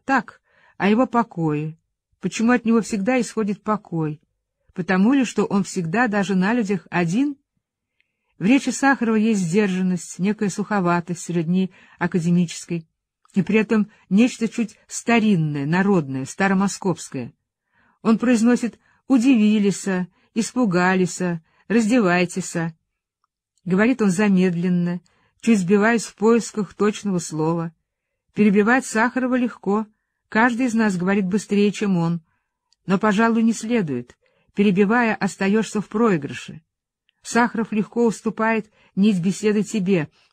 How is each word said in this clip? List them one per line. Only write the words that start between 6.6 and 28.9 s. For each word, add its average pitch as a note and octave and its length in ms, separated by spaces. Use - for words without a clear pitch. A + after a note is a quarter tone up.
один? G3+ 460
В D#3+ 80
речи C4 240
Сахарова A#3+ 460
есть G#3+ 260
сдержанность, F#3 760
некая G3+ 300
суховатость F3 720
сродни F3 500
академической, F3 920
и G3 80
при G3+ 160
этом G#3+ 320
нечто A3+ 400
чуть - 380
старинное, E3 800
народное, D#3+ 580
старомосковское. F#3+ 1080
Он A3 160
произносит A#3+ 600
«удивилися», G#3+ 1000
«испугалися», F#3 1080
«раздевайтеся». F3+ 1080
Говорит G#3 380
он G3+ 80
замедленно, F3+ 920
чуть A3+ 180
сбиваясь G#3 460
в - 100
поисках G#3+ 600
точного G3+ 440
слова. E3 560
Перебивать G#3+ 520
Сахарова B3 500